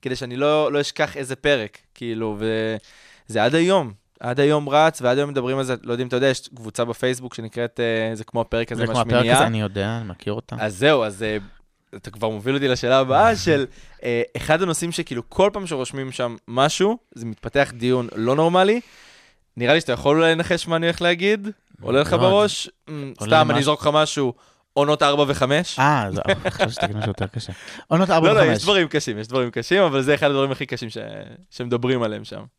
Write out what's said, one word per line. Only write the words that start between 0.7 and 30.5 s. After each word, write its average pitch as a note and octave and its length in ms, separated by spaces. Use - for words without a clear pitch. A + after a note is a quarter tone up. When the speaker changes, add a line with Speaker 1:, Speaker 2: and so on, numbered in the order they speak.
Speaker 1:
לא C#3+ 80
אשכח C#3+ 360
איזה C3 200
פרק, B2+ 420
כאילו, A2 440
וזה A2 1040
עד C3 100
היום, E3+ 380
עד B2 200
היום D3 280
רץ, D#3 340
ועד B2 160
היום C#3+ 120
מדברים C3+ 280
על C3+ 60
זה, B2+ 180
לא A#2 100
יודע A#2+ 100
אם B2+ 60
אתה B2+ 80
יודע, C3 100
יש C3 220
קבוצה A#2 360
בפייסבוק B2+ 500
שנקראת, A#2 460
אה, A2+ 360
זה A2 80
כמו - 160
הפרק A2+ 320
הזה A2+ 80
Speaker 2:
זה A#2 60
כמו A#2 140
הפרק A#2 120
Speaker 1:
מהשמינייה. A#2+ 240
Speaker 2:
הזה, C#3+ 100
אני A2 140
יודע, G2+ 400
אני A2 80
מכיר F#2+ 240
אותה. A2+ 260
Speaker 1:
אז G#2+ 180
זהו, C3 280
אז, G#2 180
אה, G#2+ 140
אתה G2 140
כבר G#2 180
מוביל A2 260
אותי C#3 140
לשאלה B2+ 300
הבאה D#3 380
Speaker 2:
<laughs> - 80
Speaker 1:
של, C#3+ 220
אה, A#2 180
אחד D#3 260
הנושאים E3+ 300
שכאילו C3 380
כל G3 220
פעם G3+ 140
שרושמים C3+ 460
שם A#2+ 240
משהו, D#3 500
זה A#2 120
מתפתח B2 500
דיון B2 380
לא A#2 220
נורמלי. F#3 440
נראה B2 180
לי E3 60
שאתה C3 120
יכול C#3+ 240
אולי E3 180
לנחש E3+ 340
מה E3 80
אני E3 100
הולך E3+ 160
להגיד. G3 460
עולה B2+ 180
לך D#3+ 120
Speaker 2:
לא, E3+ 60
Speaker 1:
בראש? G3+ 520
Speaker 2:
אני D#3 80
Speaker 1:
אמ, C#3 220
Speaker 2:
עולה G#2 120
Speaker 1:
סתם, D#3 160
Speaker 2:
לי D3+ 60
Speaker 1:
אני D3 60
Speaker 2:
משהו. - 20
Speaker 1:
אזרוק D3 200
לך D3+ 120
משהו, D3 420
עונות D3 300
ארבע C#3+ 260
וחמש? C#3+ 500
Speaker 2:
אה, C3+ 340
זה, - 80
חשבתי F3 220
שתגיד - 240
משהו G#2+ 140
יותר G2 160
קשה. G2+ 260
עונות F3+ 220
ארבע E3 180
Speaker 1:
לא, G#3+ 60
לא, G#3+ 60
Speaker 2:
וחמש. E3 160
Speaker 1:
יש - 60
דברים F3+ 260
קשים, C3 300
יש G#2+ 100
דברים B2 220
קשים, E3+ 320
אבל C#3 200
זה C#3+ 120
אחד D3 120
הדברים C#3 240